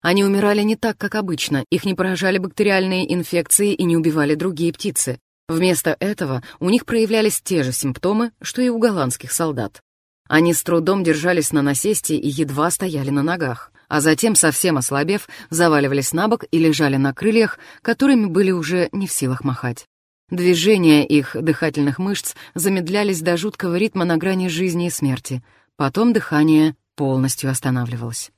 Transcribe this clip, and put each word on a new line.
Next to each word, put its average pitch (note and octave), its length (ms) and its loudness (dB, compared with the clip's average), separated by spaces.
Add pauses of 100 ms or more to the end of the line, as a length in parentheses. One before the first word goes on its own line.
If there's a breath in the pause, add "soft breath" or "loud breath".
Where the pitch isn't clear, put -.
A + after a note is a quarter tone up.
Они F#3+ 240 2
умирали G#3 380 2
не G#3+ 140 0
так, A3 200 -4
как - 180 -8
обычно, E3+ 560 -4
их - 140 -2
не F#3+ 100 -2
поражали F#3 440 -2
бактериальные F#3+ 720 0
инфекции F3+ 640 0
и F#3 100 -2
не E3+ 120 2
убивали D#3 380 2
другие E3 380 -2
птицы. - 460 -4 (300)
Вместо E3 500 2
этого D3 440 -4 (180 loud breath)
у F3+ 100 0
них A#3+ 160 2
проявлялись A3 560 0
те E3+ 200 0
же B2+ 100 -2
симптомы, G3+ 680 -2
что - 220 -4
и B3 60 2
у A#3 100 -2
голландских E3+ 540 0
солдат. C3+ 480 -4 (480)
Они E3 240 4
с D3+ 100 -2
трудом F3 400 0
держались E3 500 0
на D3 100 2
насесте D3 540 -2
и - 120 -2
едва C#3+ 420 -2
стояли D#3 380 -4
на C#3+ 140 0
ногах, D#3 500 -4 (160 soft breath)
а C#3+ 140 0
затем, D#3+ 320 2
совсем D#3+ 420 2
ослабев, D3 500 -2 (220 loud breath)
заваливались C#3+ 640 2
на F3+ 160 0
бок D3+ 220 -2
и E3 80 2
лежали D3+ 380 2
на C3+ 180 0
крыльях, A3 440 2 (220 loud breath)
которыми A#3 460 2
были F#3+ 240 2
уже F3 420 0
не G3 140 -4
в - 60 -6
силах B2+ 300 -4
махать. B2+ 440 -6 (440)
Движения F3 760 4
их D3 280 0
дыхательных D3 640 -2
мышц F#3+ 360 -4 (200 loud breath)
замедлялись F#3+ 680 0
до F3 160 0
жуткого F3+ 380 -4
ритма F#3+ 280 0
на E3 140 0
грани F#3 300 0
жизни F3 400 -2
и - 20 -2
смерти. B2+ 520 -4 (340 soft breath)
Потом G3+ 360 0
дыхание D#3 640 4 (180)
полностью C3+ 560 -2
останавливалось. A#2+ 880 -4